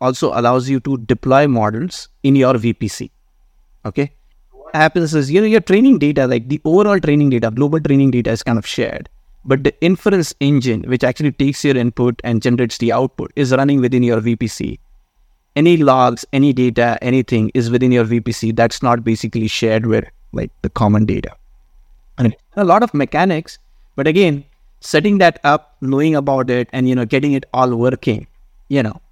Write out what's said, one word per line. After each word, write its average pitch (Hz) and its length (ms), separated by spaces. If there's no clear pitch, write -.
also 127 320
allows 123 360
you 135 120
to 139 180
deploy 127 480
models 117 640
in 139 120
your 131 220
V 113 160
P 107 160
C. - 220
Okay? 139 260
What - 220
happens 160 400
is, 139 160
you 175 100
know, 220 60
your 214 140
training 190 380
data, 143 280
like, 123 220
the 147 160
overall 196 340
training 147 320
data, 113 200
global 143 280
training 139 320
data 120 200
is 113 120
kind 117 160
of 101 80
shared. - 420
But 135 200
the 143 180
inference 185 580
engine, 131 480
which 123 160
actually 135 280
takes 139 300
your 139 140
input 120 480
and 117 160
generates 123 380
the 117 140
output, - 440
is 131 160
running 135 300
within 127 200
your 117 180
V 113 140
P 113 120
C. - 340
Any 165 200
logs, 131 560
any 139 200
data, 120 480
anything 123 540
is 117 160
within 123 220
your 120 120
V 117 160
P 120 120
C 113 180
that's 113 320
not 120 220
basically 113 420
shared 110 400
with, 110 180
like, - 180
the - 80
common 107 360
data. - 300
And 120 160
a 202 80
lot 185 180
of - 100
mechanics, 156 680
but 139 140
again, 160 340
setting 202 380
that 170 260
up, 147 360
knowing 143 360
about 135 340
it, 123 220
and, 127 160
you 127 80
know, 123 80
getting 139 300
it 135 200
all 127 220
working, 123 500
you 139 140
know, 107 180